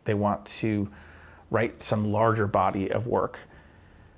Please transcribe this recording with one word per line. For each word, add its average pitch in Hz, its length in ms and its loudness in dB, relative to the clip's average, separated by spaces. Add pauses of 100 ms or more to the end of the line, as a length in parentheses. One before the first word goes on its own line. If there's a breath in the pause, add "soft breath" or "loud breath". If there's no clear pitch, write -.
they 110 100 0
want 101 320 0
to 104 420 -2 (640 loud breath)
write 113 300 0
some 107 300 -2
larger 110 380 2
body 95 420 2
of 107 160 -2
work, 107 320 0 (800 soft breath)